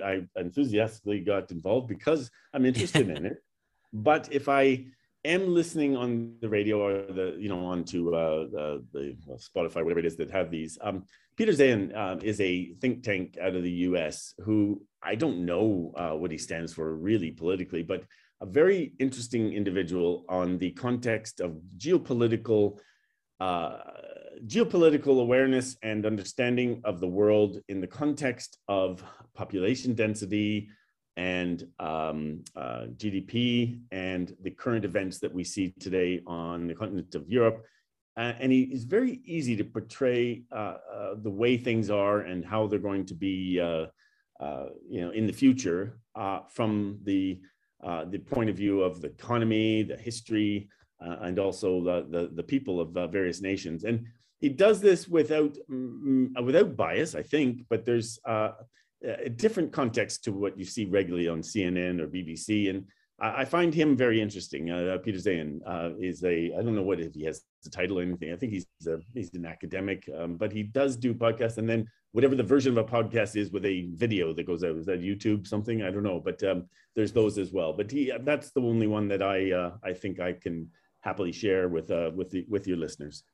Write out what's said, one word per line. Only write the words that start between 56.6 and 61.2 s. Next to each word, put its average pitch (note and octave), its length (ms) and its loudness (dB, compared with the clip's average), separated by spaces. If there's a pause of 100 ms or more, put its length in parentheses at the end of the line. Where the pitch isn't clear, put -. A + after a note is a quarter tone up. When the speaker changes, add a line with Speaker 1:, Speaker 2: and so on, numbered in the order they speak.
Speaker 1:
bias, G#2+ 380 0
I D2+ 80 -4
think, B2 460 0
but A2+ 160 0
there's, A#2+ 420 0
uh, G#2+ 260 0 (500)
a B2 280 -6
different F3+ 420 0
context A2+ 520 -2
to A2+ 60 -2
what G2 280 -4
you F#2+ 80 -8
see G#2+ 180 -6
regularly F2 420 0